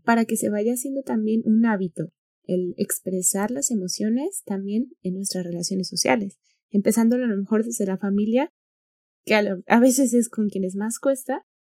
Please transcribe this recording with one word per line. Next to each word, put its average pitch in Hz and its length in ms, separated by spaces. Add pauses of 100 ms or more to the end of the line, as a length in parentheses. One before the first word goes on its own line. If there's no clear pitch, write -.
para 233 200
que 226 120
se 214 140
vaya 208 220
haciendo 269 300
también 226 420
un 220 220
hábito, 185 460 (320)
el 180 320
expresar 196 720
las 269 200
emociones 226 760
también 202 480 (100)
en 185 120
nuestras 190 300
relaciones 175 440
sociales, 202 500 (320)
empezándolo 226 540
a 240 40
lo 208 80
mejor 214 280
desde 233 220
la 190 120
familia, 214 520 (760)
que - 100
a 214 80
lo, 196 260
a 233 120
veces 254 340
es 240 140
con 214 200
quienes 190 260
más 214 240
cuesta, 269 480 (180)